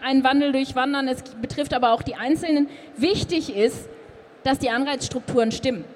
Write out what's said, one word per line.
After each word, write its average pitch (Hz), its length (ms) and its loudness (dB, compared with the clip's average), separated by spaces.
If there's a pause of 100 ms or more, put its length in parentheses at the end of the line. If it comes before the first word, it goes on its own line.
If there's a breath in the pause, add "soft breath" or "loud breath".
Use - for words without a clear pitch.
einen 269 180 4
Wandel 285 280 4
durchwandern. 269 560 0
Es 254 160 -4 (180)
betrifft 285 320 -4
aber 247 200 6
auch - 100 0
die 240 120 -8
Einzelnen. 285 540 0 (260 loud breath)
Wichtig 320 600 0
ist, 220 340 0 (540)
dass 269 160 0
die 262 100 0
Anreizstrukturen 254 840 0
stimmen 233 320 -4 (120)